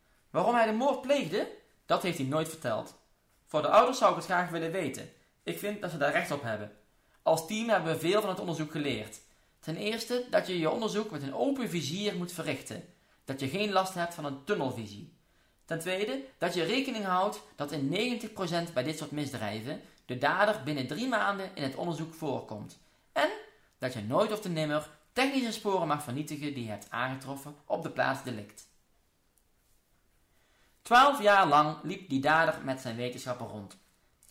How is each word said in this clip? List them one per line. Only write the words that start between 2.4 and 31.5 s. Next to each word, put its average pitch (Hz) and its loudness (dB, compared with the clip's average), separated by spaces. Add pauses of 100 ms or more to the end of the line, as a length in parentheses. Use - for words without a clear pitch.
verteld. - -4 (460)
Voor 151 0
de - 2
ouders 247 8
zou 196 6
ik 165 0
het 165 -6
graag 175 2
willen 165 -2
weten. 175 -4 (340)
Ik 170 -6
vind 208 -4
dat 180 -4
ze 165 -8
daar 143 2
recht 170 0
op 143 -4
hebben. 107 -6 (500)
Als 160 4
team 220 -2
hebben 165 4
we - -2
veel 190 4
van 196 0
het 180 -2
onderzoek 160 -4
geleerd. 127 -4 (400)
Ten 160 -8
eerste 226 -2
dat 180 2
je 180 -2
je 156 2
onderzoek 208 -2
met 143 -8
een 147 -6
open 254 0
vizier 175 -2
moet 175 -6
verrichten. - -8 (420)
Dat 135 -6
je 139 -2
geen 202 -2
last 185 2
hebt 170 -4
van 156 -8
een 143 -6
tunnelvisie. 110 -4 (500)
Ten 160 -6
tweede 202 -2 (140)
dat 175 -2
je 170 2
rekening 226 0
houdt 190 2 (140)
dat 143 -6
in 143 -2
negentig 226 -2
procent 170 -2
bij 127 0
dit 151 -2
soort 151 -8
misdrijven 120 -4 (240)
de 123 -6
dader 170 2
binnen 135 -2
drie 196 -4
maanden 196 0
in 147 -4
het 135 -4
onderzoek 165 -4
voorkomt. 117 -6 (320)
En 302 2 (480)
dat 127 -4
je 107 -6
nooit 139 2
of 214 -2
te 185 -6
nimmer 156 -2 (240)
technische 262 0
sporen 190 0
mag 147 0
vernietigen 147 -6
die 123 -6
je 113 -6
hebt 104 -10
aangetroffen 131 -6 (100)
op - -4
de - -6
plaats 131 -2
delict." 107 -12 (2250)
Twaalf 262 8
jaar 196 8
lang 151 6